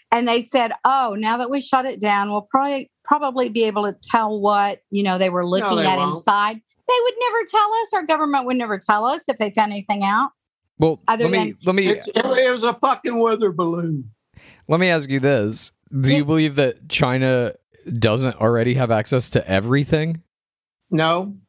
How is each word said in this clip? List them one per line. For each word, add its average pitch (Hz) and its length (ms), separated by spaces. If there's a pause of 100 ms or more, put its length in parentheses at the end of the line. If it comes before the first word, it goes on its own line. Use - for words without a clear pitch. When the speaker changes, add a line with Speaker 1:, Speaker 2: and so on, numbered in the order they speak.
(120)
Speaker 1:
And 240 160
they 240 140
said, 233 320 (120)
"Oh, 254 320
now 220 200
that 247 120
we 277 120
shut 254 240
it 262 160
down, 208 280
we'll 208 120 (100)
probably, 277 400 (140)
probably 262 440
be 226 140
able 208 200
to 196 200
tell 214 360
what, 202 400 (120)
you 202 100
know, 185 160
they 190 120
were 180 140
Speaker 2:
No, 175 60
Speaker 1:
looking 190 280
Speaker 2:
they 160 80
Speaker 1:
at 185 120
Speaker 2:
won't. 160 180
Speaker 1:
inside." 202 400
They - 480
would 494 160
never 466 300
tell 427 320
us. 440 120
Our 370 120
government 294 420
would 254 100
never 220 200
tell 214 280
us 294 240
if 247 80
they 208 140
found 214 200
anything 202 320
out. 214 280 (480)
Speaker 3:
Well, 160 280
Speaker 1:
Other 226 180
Speaker 3:
let 175 60
me, 190 60 (140)
Speaker 1:
than - 140
Speaker 3:
let 185 100
me, 190 120
Speaker 2:
It's, - 200
it, 233 180
it 254 260
was 240 120
a 233 100
fucking 240 460
weather 226 320
balloon. 165 600 (560)
Speaker 3:
let 160 120
me 180 100
ask 156 200
you 135 100
this. 123 520 (200)
Do 135 200
you 143 80
Speaker 1:
Yeah. 147 40
Speaker 3:
believe 151 320
that 135 340
China 127 640 (460)
doesn't 113 420
already 117 320
have 127 180
access 113 400
to - 180
everything? 143 720 (680)
Speaker 2:
No. 175 440 (140)